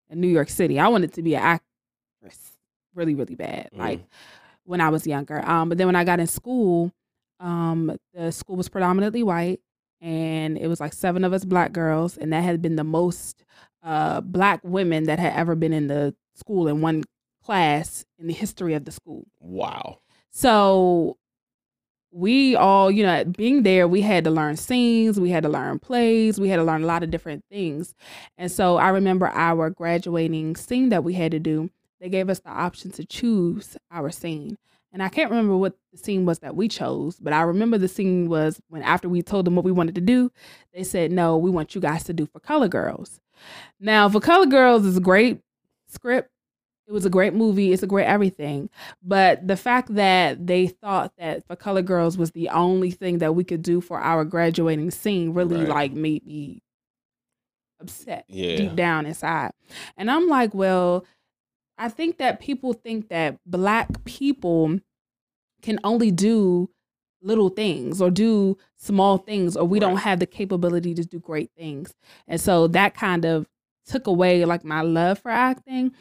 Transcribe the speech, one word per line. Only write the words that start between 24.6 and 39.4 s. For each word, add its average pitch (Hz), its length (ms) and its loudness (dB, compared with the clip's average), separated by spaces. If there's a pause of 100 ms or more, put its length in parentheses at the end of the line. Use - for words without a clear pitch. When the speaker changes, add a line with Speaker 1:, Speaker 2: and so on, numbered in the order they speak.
Speaker 1:
we 180 100 0
had 165 140 0
to 151 60 0
learn 139 300 -4
plays, 226 600 2
we 196 100 0
had 185 80 2
to 165 60 2
learn 160 200 0
a 165 40 -2
lot 170 160 0
of 165 80 -6
different 160 400 -8
things. 170 420 -8 (440)
And 175 140 -6
so 180 260 2
I 185 120 4
remember 190 380 2
our 165 420 0
graduating 165 840 -4
scene 254 340 0
that 175 140 2
we 180 100 -2
had 165 180 0
to 156 80 -2
do, 160 300 -2 (320)
they 185 80 -12
gave 190 200 -2
us 185 100 -2
the 160 100 -20
option 180 420 -8
to 165 140 -14
choose 202 720 -2 (140)
our 156 180 -6
scene. 156 480 -10 (340)
And 190 120 -8
I 185 60 -4
can't 311 200 -2
remember 214 260 2
what 185 220 0 (140)
the 180 80 -20
scene 190 260 -2
was 165 140 0
that 139 160 -12
we 220 120 0
chose, 143 520 -6
but 147 140 -6
I 156 80 2
remember 202 360 2
the 185 100 0
scene 185 400 0
was 156 320 -2 (100)
when 160 120 -12
after - 260 0
we 175 140 0
told 190 240 -2